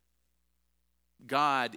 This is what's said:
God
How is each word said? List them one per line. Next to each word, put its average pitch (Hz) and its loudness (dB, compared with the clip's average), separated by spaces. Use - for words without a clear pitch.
God 131 0